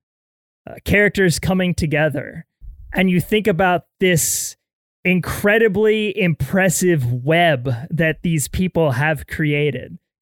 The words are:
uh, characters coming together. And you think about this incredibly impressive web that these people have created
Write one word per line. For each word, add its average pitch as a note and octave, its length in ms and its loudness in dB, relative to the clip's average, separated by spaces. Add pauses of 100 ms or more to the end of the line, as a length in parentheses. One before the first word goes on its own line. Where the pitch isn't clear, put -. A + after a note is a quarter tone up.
(680)
uh, - 60 -16 (100)
characters G3 540 2
coming F3+ 360 0
together. D3+ 720 -2 (460)
And F#3+ 160 2
you F3+ 120 2
think G#3+ 260 0
about F3+ 400 2 (120)
this - 580 0 (480)
incredibly G#3+ 1120 2
impressive F3 960 0
web C#3 600 0 (180)
that D#3+ 320 -2
these E3 260 -2
people E3+ 420 0
have D3 360 -2
created D3 720 -2 (240)